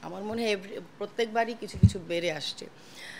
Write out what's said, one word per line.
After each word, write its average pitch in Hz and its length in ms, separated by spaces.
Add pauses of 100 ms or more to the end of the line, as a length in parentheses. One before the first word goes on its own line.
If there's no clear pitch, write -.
আমার 180 220
মনে 226 180
হয় 214 140
every-, 196 240 (180)
প্রত্যেকবারই 226 600
কিছু - 180
কিছু - 200 (100)
বেড়ে 170 240
আসছে। - 340 (540)